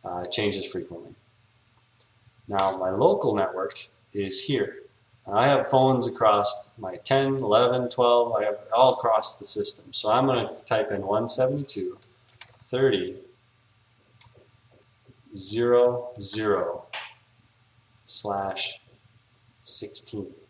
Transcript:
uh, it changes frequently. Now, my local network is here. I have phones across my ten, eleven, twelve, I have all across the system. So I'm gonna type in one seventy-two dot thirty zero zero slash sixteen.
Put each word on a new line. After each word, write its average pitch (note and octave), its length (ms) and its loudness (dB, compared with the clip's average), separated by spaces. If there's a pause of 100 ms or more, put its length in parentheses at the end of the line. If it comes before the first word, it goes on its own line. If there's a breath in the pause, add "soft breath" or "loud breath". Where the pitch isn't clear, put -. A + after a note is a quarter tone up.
uh, F2+ 200 -8
it E2+ 80 -8
changes G2+ 320 -2
frequently. - 500 -12 (1300)
Now, F#2+ 320 0
my F#2 120 0
local B2 440 0
network F#2+ 540 -6 (260)
is G2 280 -2
here. - 420 -4 (460)
I A2 180 4
have C3+ 200 2
phones C3 380 4
across G#2 720 2
my F#2 180 -10
ten, C3+ 400 0
eleven, B2 540 2
twelve, A#2+ 500 4
I G#2 40 0
have G#2+ 160 -2 (120)
all B2+ 220 6
across A2 440 0
the G#2 60 -14
system. - 480 -4
So - 180 -2
I'm C3 160 4
gonna B2 280 0 (100)
type A2 260 0
in G2 160 -6
one A2 220 0
seventy-two C3 600 -2
dot - 160 -20 (580)
thirty B2 520 0 (2250)
zero A#2+ 720 2 (100)
zero G2+ 680 -2 (1200)
slash G2 720 -6 (800)
sixteen. - 720 -8 (180)